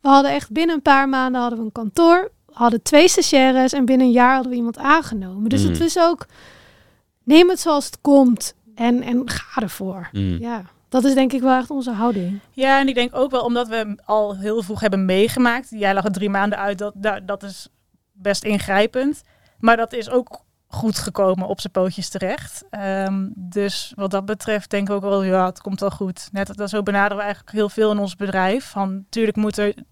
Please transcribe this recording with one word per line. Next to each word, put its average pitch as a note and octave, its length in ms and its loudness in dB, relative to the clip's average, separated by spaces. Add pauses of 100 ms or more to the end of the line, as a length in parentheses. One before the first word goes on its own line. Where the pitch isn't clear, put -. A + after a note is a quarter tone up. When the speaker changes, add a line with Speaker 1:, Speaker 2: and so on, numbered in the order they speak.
Speaker 1:
We C#4+ 80 -2
hadden C#4 220 6
echt C#4+ 200 -4
binnen E4 260 0
een C#4 60 -4
paar C#4 260 4
maanden B3+ 320 0
hadden A#3+ 180 -2
we A3+ 60 -6
een G#3+ 80 -8
kantoor. E4+ 580 2 (160)
We - 80 -20
hadden A#3 280 2
twee D4+ 260 6
stagiaires. C4 640 4
En C#4 120 0
binnen B3+ 220 4
een B3 60 4
jaar B3 220 6
hadden C4 160 -2
we B3 60 -4
iemand A#3 220 -4
aangenomen. A3 720 -2
Dus C4 140 2
het F2 160 0
Speaker 2:
Mm. E4 60 0
Speaker 1:
is E4 140 -2
ook, E4 280 2 (1000)
neem E4 240 8
het F#4 120 0
zoals D4+ 260 2
het - 140 -16
komt. C4+ 540 4 (200)
En, A#3+ 280 0
en B3 280 -2
ga - 320 -6
ervoor. F#3+ 500 -8
Speaker 2:
Mm. F#2+ 280 -2
Speaker 1:
Ja, A#3 220 -8 (260)
dat B3+ 160 0
is C4+ 100 4
denk C4 180 2
ik C4+ 80 -2
wel B3+ 180 2
echt B3 120 -6
onze C4 200 -6
houding. G3+ 500 -2 (120)
Speaker 3:
Ja, C4+ 280 2
en C4+ 80 0
ik C4+ 60 -2
denk B3 200 -2
ook C4 160 0
wel B3 140 -2
omdat A#3+ 240 -2
we A3 60 -8
hem G#3+ 300 -4
al G#3 320 0
heel G#3+ 260 -4
vroeg G3+ 180 -8
hebben G3 240 0
meegemaakt. A#3 680 0
Jij G3+ 240 -2
lag F#3+ 100 -2
er G#3+ 80 -2
drie G3+ 180 -4
maanden G3 280 -2
uit, G3 200 -4
dat, G#3 180 -8
dat, G3+ 300 -4
dat G3+ 160 -6
is G3+ 260 -16 (440)
best - 320 -4
ingrijpend. G#3+ 800 0 (360)
Maar A3+ 180 4
dat A3+ 160 -4
is A3+ 180 -8
ook B3 300 -2 (280)
goed G#3+ 300 -4
gekomen F#3 500 -2
op - 120 -6
zijn - 120 -10
pootjes F#3 360 -2
terecht. G3+ 600 -8
Ehm, G3 640 -4
dus G3 600 -6
wat G3 160 -4
dat G3 140 -4
betreft G#3 460 -6
denk G3+ 180 -2
ik G3+ 60 -2
ook G3 80 -4
wel, G3 200 0
ja, F#3 240 2
het F#3 140 -6
komt F#3+ 200 -8
wel G3 100 -2
goed. F#3 420 -8
Net G3 240 -8
dat, G3+ 140 -6
zo G#3 120 -2
benaderen G3+ 340 0
we G#3 60 -6
eigenlijk G3+ 300 -10
heel G#3 160 -2
veel G#3+ 220 0
in G#3 80 0
ons G3 180 -6
bedrijf. G3 540 -2
Van, G3 380 -6
tuurlijk A3+ 280 0
moet G#3+ 220 -2
er G#3 160 0 (180)